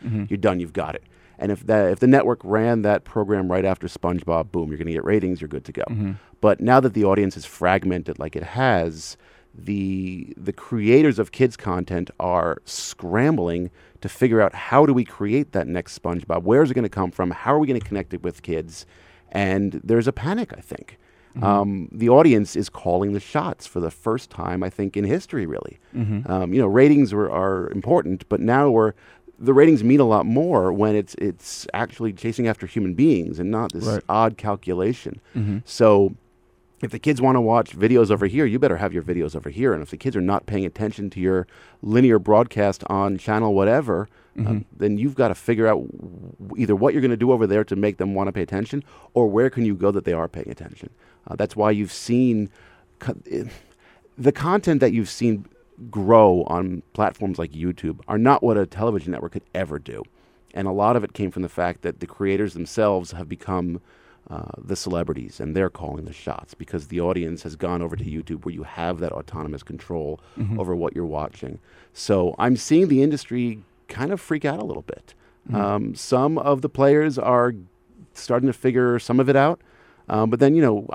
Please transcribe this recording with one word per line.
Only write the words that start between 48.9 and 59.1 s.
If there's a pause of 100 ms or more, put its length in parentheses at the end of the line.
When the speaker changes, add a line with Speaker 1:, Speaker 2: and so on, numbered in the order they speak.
Speaker 2:
or
where
can
you
go
that
they
are
paying
attention. (400)
Uh,
that's
why
you've
seen (500)
co-, (160)
eh, (720)
the
content
that
you've
seen (460)
grow
on (120)
platforms
like
YouTube
are
not
what
a
television